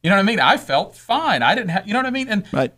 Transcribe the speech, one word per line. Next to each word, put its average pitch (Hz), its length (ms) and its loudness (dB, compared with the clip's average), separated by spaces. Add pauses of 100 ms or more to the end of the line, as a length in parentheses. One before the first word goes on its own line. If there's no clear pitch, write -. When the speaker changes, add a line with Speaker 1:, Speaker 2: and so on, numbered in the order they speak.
Speaker 1:
You 160 60 0
know 202 60 4
what 196 60 4
I 196 40 2
mean? 202 140 0
I 147 160 6
felt 156 400 -2
fine. 233 480 -2
I 151 120 4
didn't 208 160 -6
have, 190 140 -4
you 214 80 -6
know 254 60 0
what 262 60 -2
I 262 60 -4
mean? 262 180 -6
And, 208 240 -4
Speaker 2:
Right. 131 240 -2